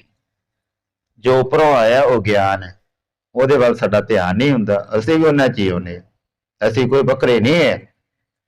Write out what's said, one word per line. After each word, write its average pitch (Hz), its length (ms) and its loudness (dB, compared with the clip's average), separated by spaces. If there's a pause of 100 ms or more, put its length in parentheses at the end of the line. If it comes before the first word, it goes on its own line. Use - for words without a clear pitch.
(1200)
ਜੋ 127 200 0
ਉੱਪਰੋਂ 147 360 2
ਆਇਆ 120 260 2
ਉਹ 123 200 0
ਗਿਆਨ 98 420 -2
ਹੈ, 90 180 -20 (540)
ਉਹਦੇ 131 220 2
ਵੱਲ 120 180 2
ਸਾਡਾ 107 260 -2
ਧਿਆਨ 92 340 -2
ਨਹੀਂ 139 160 0
ਹੁੰਦਾ। 101 380 -2 (100)
ਅਸੀਂ 160 180 0
ਵੀ 160 60 2
ਉਹਨਾਂ 143 240 2
'ਚ 123 120 -6
ਹੀ 95 120 0
ਹੁੰਦੇ 87 280 -8
ਹਾਂ, - 40 -20 (680)
ਅਸੀਂ 120 180 -2
ਕੋਈ 135 160 2
ਵੱਖਰੇ 131 360 0
ਨਹੀਂ 127 160 2
ਹੈ। 131 380 -2 (540)